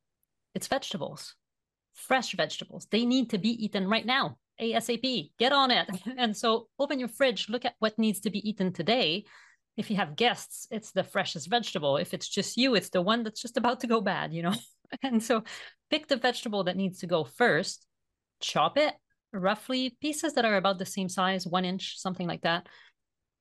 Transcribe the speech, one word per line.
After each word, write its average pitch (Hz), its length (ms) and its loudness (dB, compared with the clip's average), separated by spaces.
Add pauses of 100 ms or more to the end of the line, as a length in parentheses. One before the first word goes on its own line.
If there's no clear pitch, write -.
(540)
It's - 140 -8
vegetables, - 680 -4 (580)
fresh - 420 0
vegetables. - 540 -4
They 233 160 2
need 254 260 2
to 208 60 0
be 220 280 0
eaten 196 220 -2
right 214 180 2
now, 220 320 0 (220)
A 226 140 -2
S 226 160 0
A 233 80 0
P, 233 400 -4
get 254 140 4
on 269 200 4
it. 180 160 2 (160)
<laughs> 262 140 -8
And 226 180 0
so 226 320 0 (120)
open 285 200 0
your 240 100 -4
fridge, 240 400 0
look 240 160 -4
at 240 140 -4
what 214 200 0
needs 220 220 2
to 220 80 -2
be 196 180 -4
eaten 190 240 0
today. 180 540 2 (500)
If - 160 -4
you 190 60 0
have 156 180 0
guests, - 560 -2
it's 220 200 -10
the 185 120 0
freshest 175 460 -4
vegetable. 160 480 2
If 175 160 -2
it's - 140 -6
just - 300 -4
you, 254 180 4
it's 185 140 0
the 185 120 0
one 220 220 2
that's 220 180 -8
just - 160 -4
about 247 240 0
to 247 60 -4
go 233 140 4
bad, 156 320 -2
you 165 100 -4
know? 185 160 2
<laughs> - 440 -16
And 240 180 2
so 226 220 2 (460)
pick 302 180 -2
the 277 80 2
vegetable 233 480 0
that 175 140 0
needs 190 220 -2
to 185 80 -8
go 160 180 2
first, 190 600 2 (540)
chop 165 380 0
it 302 160 4 (400)
roughly, 226 680 -2
pieces 294 320 -2
that 240 120 2
are 214 100 4
about 190 240 2
the 190 60 -4
same 185 240 -4
size, 185 360 0
one 180 200 0
inch, 185 340 -6
something 185 260 -4
like 165 160 -4
that. 170 260 0 (720)